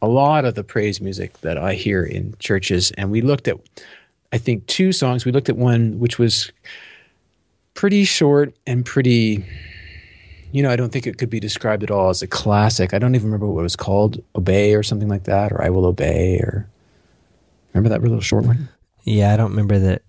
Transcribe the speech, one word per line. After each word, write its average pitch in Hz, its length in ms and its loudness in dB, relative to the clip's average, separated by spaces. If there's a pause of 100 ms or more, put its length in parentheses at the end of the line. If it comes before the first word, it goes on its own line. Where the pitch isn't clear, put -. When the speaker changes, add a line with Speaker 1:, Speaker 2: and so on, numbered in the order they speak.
Speaker 1:
a 107 60 0
lot 139 380 2
of 117 100 -2
the 104 80 -8
praise 104 360 -4
music 95 420 -10
that 80 160 -4
I 92 180 -4
hear 92 280 -2
in 95 360 -8
churches. 92 580 -2
And 98 140 -4
we 110 100 0
looked 135 260 0
at, 107 100 -2 (760)
I 113 60 -4
think, 113 260 -4
two 190 260 0
songs. 127 340 -2
We 127 60 0
looked 135 180 0
at - 80 -2
one 117 420 2
which 120 180 -2
was - 340 0 (1200)
pretty 202 280 4
short 143 520 2 (100)
and 123 180 0
pretty, 113 640 2 (1080)
you 139 120 0
know, 135 80 2
I 120 40 2
don't 123 160 -2
think 127 140 -6
it 117 140 -8
could 120 100 -4
be 110 100 -6
described 107 440 -4
at 104 80 -6
all 95 180 2
as 92 140 -2
a 90 40 -8
classic. 104 680 0
I 104 40 0
don't 123 140 2
even 110 140 0
remember 104 180 -2
what 87 140 -2
it 85 40 -2
was 85 120 -4
called, 104 460 0 (140)
Obey 98 380 2
or 107 80 4
something 104 260 -4
like 98 180 -4
that, 101 260 0
or 95 120 -2
I 80 60 0
Will 90 160 2
Obey, 90 540 0
or - 280 -4 (1080)
remember 107 160 2
that 110 120 0
little 113 200 0
short 107 240 0
one? 123 240 0 (340)
Speaker 2:
Yeah, 104 300 2
I 107 40 4
don't 107 140 0
remember 101 260 2
the, 95 320 2